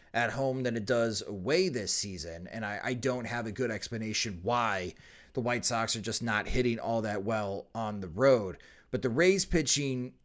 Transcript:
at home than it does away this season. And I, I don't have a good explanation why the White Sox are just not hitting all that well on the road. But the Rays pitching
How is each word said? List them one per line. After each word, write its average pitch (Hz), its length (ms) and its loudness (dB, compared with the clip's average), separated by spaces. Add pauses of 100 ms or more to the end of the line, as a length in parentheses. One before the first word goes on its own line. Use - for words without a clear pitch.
(120)
at 117 180 2
home 131 320 -2
than 120 140 0
it 107 100 -4
does 117 400 2
away 120 420 0
this 117 240 -4
season. 85 580 -6
And 110 140 -8
I, 104 180 -6
I 127 120 -2
don't 123 300 -2
have 113 220 -4
a 110 60 -6
good 120 180 -2
explanation 107 720 -4
why 104 520 0 (380)
the - 80 -2
White 120 240 0
Sox 113 320 0
are 113 40 -4
just 107 220 -2
not 107 260 0
hitting 123 300 2
all 113 240 0
that 104 200 -2
well 101 520 -2
on 107 260 -4
the 95 80 -6
road. 107 500 4 (320)
But 107 120 -2
the 123 80 2
Rays 185 340 4
pitching 131 680 0 (120)